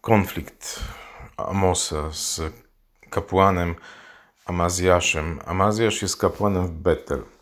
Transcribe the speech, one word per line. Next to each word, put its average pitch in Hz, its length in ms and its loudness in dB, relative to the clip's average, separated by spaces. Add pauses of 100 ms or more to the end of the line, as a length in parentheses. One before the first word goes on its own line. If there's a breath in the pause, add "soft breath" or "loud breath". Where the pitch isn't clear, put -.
konflikt - 800 -2 (560 loud breath)
Amosa 85 760 0
z - 280 -6 (720)
kapłanem 92 640 2 (720 loud breath)
Amazjaszem. 87 1000 2
Amazjasz 104 560 0
jest 95 140 -4
kapłanem 95 500 0
w 85 60 -6
Betel. 78 500 0 (200)